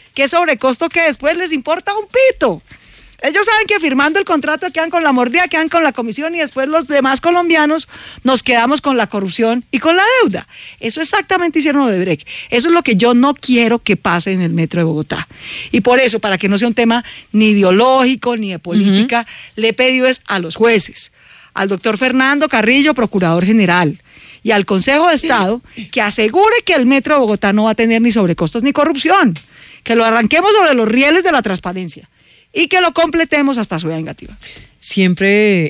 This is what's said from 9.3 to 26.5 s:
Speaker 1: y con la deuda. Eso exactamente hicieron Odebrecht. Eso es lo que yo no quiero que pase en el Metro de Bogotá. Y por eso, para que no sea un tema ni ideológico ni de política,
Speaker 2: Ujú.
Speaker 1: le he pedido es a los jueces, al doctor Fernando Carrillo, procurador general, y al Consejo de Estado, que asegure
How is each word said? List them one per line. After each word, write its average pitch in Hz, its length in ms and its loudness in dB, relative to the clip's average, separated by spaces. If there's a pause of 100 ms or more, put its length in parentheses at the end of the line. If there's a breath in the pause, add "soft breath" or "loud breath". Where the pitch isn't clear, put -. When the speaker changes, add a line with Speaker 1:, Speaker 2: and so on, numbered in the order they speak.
Speaker 1:
y - 80 -4
con 320 180 0
la 370 60 2 (220)
deuda. 180 240 -2 (320 loud breath)
Eso 233 220 -6
exactamente 349 580 -2
hicieron 285 240 0
Odebrecht. 185 440 -2 (220 loud breath)
Eso 240 200 0
es 339 40 4
lo 339 80 2
que 240 140 0
yo 240 180 4
no 269 220 2
quiero 233 420 0
que 208 180 -2
pase 175 380 -2
en 185 80 -2
el 165 120 -2
Metro 165 260 -2
de 165 60 0
Bogotá. 156 420 -4 (440 loud breath)
Y 233 100 0
por 247 180 4
eso, 233 180 0
para 202 220 -2
que 202 100 -2
no 202 80 0
sea 226 100 0
un 226 60 0
tema 233 320 0 (260 loud breath)
ni 214 180 2
ideológico 240 880 2
ni 214 140 -6
de 175 80 -8
política, 208 640 0
Speaker 2:
Ujú. - 400 -14
Speaker 1:
le 220 80 2
he 226 40 -2
pedido 254 340 0
es 254 180 -2
a 196 140 -4
los 165 160 -8
jueces, - 560 0 (420 soft breath)
al 196 160 -4
doctor 202 300 -4
Fernando 262 500 0
Carrillo, 262 460 2
procurador 180 500 0
general, 180 560 2 (400 loud breath)
y - 80 -6
al 208 160 0
Consejo 269 440 2
de 330 40 2
Estado, 240 480 -2 (300 loud breath)
que 240 100 -2
asegure 233 540 2 (100)